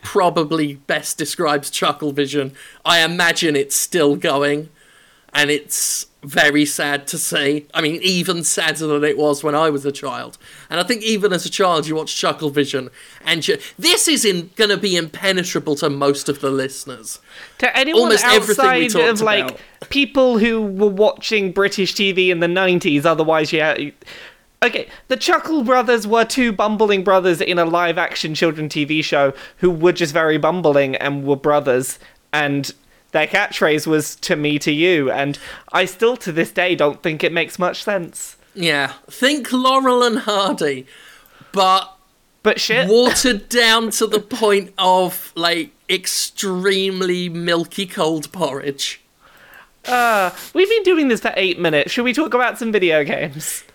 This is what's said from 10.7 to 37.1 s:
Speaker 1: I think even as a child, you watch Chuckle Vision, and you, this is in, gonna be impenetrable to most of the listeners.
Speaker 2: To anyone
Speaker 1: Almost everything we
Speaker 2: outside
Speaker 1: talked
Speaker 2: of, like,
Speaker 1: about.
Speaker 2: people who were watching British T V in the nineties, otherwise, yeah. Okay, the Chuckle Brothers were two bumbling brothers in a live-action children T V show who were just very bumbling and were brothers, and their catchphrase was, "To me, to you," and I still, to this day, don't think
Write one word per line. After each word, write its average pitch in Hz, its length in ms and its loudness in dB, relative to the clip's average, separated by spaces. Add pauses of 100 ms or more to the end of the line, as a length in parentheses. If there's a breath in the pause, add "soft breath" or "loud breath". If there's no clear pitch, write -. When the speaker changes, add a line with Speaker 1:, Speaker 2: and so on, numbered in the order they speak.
Speaker 1:
I - 20 -2
think 214 200 -2
even 208 280 0
as 175 140 -2
a 175 40 -8
child, 165 380 0
you 156 80 -4
watch 156 220 -6
Chuckle 156 320 -2
Vision, 139 400 -2 (340 loud breath)
and 160 240 -2
you, 156 100 0 (200 loud breath)
this 339 320 2
is 277 160 2
in, 175 320 0
gonna 208 180 2
be 185 220 0
impenetrable 170 800 -2
to 156 120 0
most 143 380 0
of 143 140 -4
the 139 100 -2
listeners. 131 680 -8 (400 loud breath)
Speaker 2:
To - 180 0
anyone 302 260 4
Speaker 1:
Almost 226 220 4
everything 214 400 4
we 254 200 2
Speaker 2:
outside 214 140 0
Speaker 1:
talked 220 140 4
Speaker 2:
of, 208 80 -2
like, 208 300 2
Speaker 1:
about. - 380 -20
Speaker 2:
people 262 480 2
who 226 240 2
were 202 280 0
watching 196 640 0
British 196 400 0
T 196 180 2
V 180 180 2
in 170 120 0
the 170 80 2
nineties, 175 560 2
otherwise, 160 480 2
yeah. 156 240 0 (840 loud breath)
Okay, - 280 -2 (180 loud breath)
the 262 80 0
Chuckle 320 480 0
Brothers 240 420 2
were 226 200 2
two 240 260 0
bumbling 208 500 0
brothers 185 380 2
in 180 180 -2
a 175 60 2
live-action 170 720 -2
children 156 320 -2
T 147 160 -4
V 156 180 -2
show 143 300 2 (280 loud breath)
who 180 120 2
were 170 220 4
just 170 200 -2
very 160 240 2
bumbling 151 600 0
and 143 260 -4
were 139 140 0
brothers, 139 600 0 (360 soft breath)
and 143 360 -2 (440 soft breath)
their 156 120 2
catchphrase 165 600 0
was, 156 300 0
"To - 180 -2
me, 147 240 -2
to 151 140 -2
you," 156 380 2
and 139 280 -2 (320 loud breath)
I 185 140 2
still, 233 320 0
to 185 160 -8
this 160 180 -2
day, 180 240 0
don't 147 260 0
think 156 220 -4